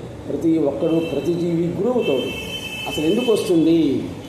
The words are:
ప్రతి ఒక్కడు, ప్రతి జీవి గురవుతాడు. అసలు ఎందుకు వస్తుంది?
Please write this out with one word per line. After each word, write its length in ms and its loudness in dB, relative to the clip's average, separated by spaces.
ప్రతి 300 2
ఒక్కడు, 380 0
ప్రతి 220 0
జీవి 320 0
గురవుతాడు. 460 0
అసలు 160 -2
ఎందుకు 280 2
వస్తుంది? 720 2